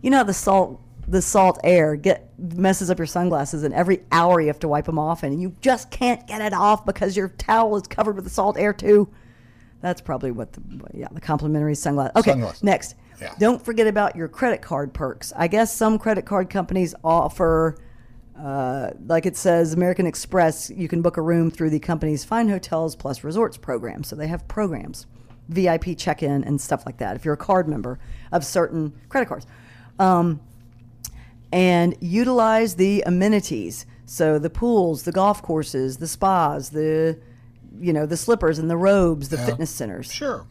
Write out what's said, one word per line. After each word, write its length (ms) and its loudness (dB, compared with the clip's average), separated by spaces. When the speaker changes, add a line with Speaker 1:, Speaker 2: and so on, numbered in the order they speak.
Speaker 1:
you 80 0
know 80 6
how 60 6
the 100 0
salt, 480 2
the 140 2
salt 420 4
air 320 6
get, 420 0
messes 540 0
up 80 2
your 80 -2
sunglasses, 560 -2
and 100 -2
every 280 2
hour 300 6
you 60 2
have 120 -2
to 80 -4
wipe 220 0
'em 100 -2
off, 240 -2
and 180 -4
you 200 -6
just 280 2
can't 380 -2
get 140 -8
it 120 -2
off 320 4
because 320 -2
your 120 -2
towel 480 2
is 100 -6
covered 280 -2
with 100 -10
the 40 -10
salt 280 0
air 160 2
too. 340 4
That's 200 -6
probably 300 -6
what 220 -10
the, 80 -18
yeah, 180 -12
the 100 -14
complimentary 520 0
sunglass. 420 -2
Okay, 160 4
Speaker 2:
Sunglasses. 320 -2
Speaker 1:
next. 320 0
Speaker 2:
Yeah. 180 -12
Speaker 1:
Don't 240 2
forget 240 0
about 280 0
your 120 -6
credit 340 -2
card 320 -6
perks. 420 -8
I 120 0
guess 280 2
some 220 2
credit 280 -2
card 260 -2
companies 420 -2
offer, 760 2
uh, 520 -4
like 180 0
it 120 -2
says, 360 4
American 320 2
Express, 640 0
you 180 -6
can 140 -2
book 160 0
a 40 -2
room 280 2
through 220 -2
the 80 0
company's 460 -2
Fine 240 0
Hotels 460 -2
Plus 280 -10
Resorts 340 -2
program. 460 -8
So 120 -12
they 120 -8
have 200 -8
programs, 580 -6
V 200 2
I 100 2
P 160 -6
check-in 480 -2
and 180 -2
stuff 240 -4
like 120 -12
that, 180 -6
if 100 -12
you're 100 0
a 20 -18
card 300 0
member 300 -6
of 140 0
certain 480 -2
credit 200 0
cards. 180 -10
Um, 400 2
and 480 4
utilize 760 2
the 300 2
amenities. 800 0
So 320 2
the 120 -2
pools, 540 0
the 80 -4
golf 300 2
courses, 560 -4
the 100 -8
spas, 640 0
the, 460 0
you 140 0
know, 120 0
the 120 -4
slippers 420 2
and 100 -2
the 80 0
robes, 520 4
the 80 -2
Speaker 2:
Yeah. 100 -4
Speaker 1:
fitness 240 -4
centers. 400 -10
Speaker 2:
Sure. 400 -8